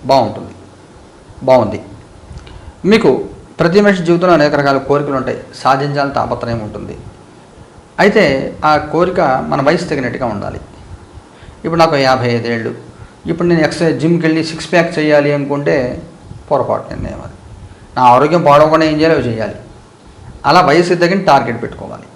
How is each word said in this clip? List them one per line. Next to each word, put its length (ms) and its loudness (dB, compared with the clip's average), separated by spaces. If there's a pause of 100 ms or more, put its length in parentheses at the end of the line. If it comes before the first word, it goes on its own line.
బాగుంటుంది, 440 -2 (920)
బాగుంది. 380 2 (1040)
మీకు 380 4 (360)
ప్రతి 220 4
మనిషి 220 2
జీవితంలో 300 2
అనేక 220 2
రకాల 220 2
కోరికలు 380 -2
ఉంటాయి, 240 -4 (240)
సాధించాలని 500 0
తాపత్రయం 460 -4
ఉంటుంది. 380 -12 (1000)
అయితే 560 2 (100)
ఆ 120 4
కోరిక 440 0
మన 400 -2
వయసు 220 2
తగినట్టుగా 420 -6
ఉండాలి. 340 -8 (1040)
ఇప్పుడు 140 -2
నాకు 160 4
యాభై 340 2
ఐదు 180 -2
ఏళ్ళు, 280 -4 (500)
ఇప్పుడు 220 -2
నేను 120 4
ఎక్సర్సైజ్, 400 0
జిమ్కి 260 0
వెళ్ళి 180 0
సిక్స్ 280 -10
ప్యాక్ 280 0
చేయాలి 340 2
అనుకుంటే 680 -2 (500)
పొరపాటు 380 -2
నిర్ణయం 340 -10
అది. 100 -18 (640)
నా 60 2
ఆరోగ్యం 400 4
పాడవకుండా 420 4
ఏం 120 0
చేయాలో 180 2
అవి 80 -2
చేయాలి. 320 -6 (920)
అలా 160 6
వయసుకి 340 4
తగిన 260 0
టార్గెట్ 420 0
పెట్టుకోవాలి. 400 -12 (120)